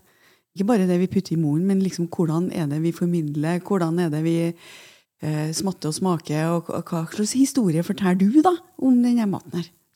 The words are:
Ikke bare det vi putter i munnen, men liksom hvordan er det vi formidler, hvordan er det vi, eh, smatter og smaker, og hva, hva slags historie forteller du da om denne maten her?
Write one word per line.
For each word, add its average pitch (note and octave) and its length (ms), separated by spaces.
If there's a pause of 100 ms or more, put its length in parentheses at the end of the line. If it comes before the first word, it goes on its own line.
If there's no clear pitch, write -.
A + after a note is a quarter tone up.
(560)
Ikke G3 100
bare G#3 200
det F3+ 120
vi F3+ 80
putter F#3 300
i E3 40
munnen, D#3 260
men G3 160
liksom F3 260
hvordan E3+ 440
er D#3+ 140
det D3 140
vi E3 120
formidler, E3 680
hvordan F3 400
er F3 100
det D#3 140
vi, E3 120 (840)
eh, D3+ 300
smatter F3+ 360
og D#3 60
smaker, D#3+ 520 (100)
og E3 100
hva, - 160
hva E3 240
slags G#3 260
historie A3 520
forteller F#3 340
du G#3 240
da F4+ 120 (240)
om B3+ 240
denne A#3+ 260
maten - 240
her? E3+ 160 (260)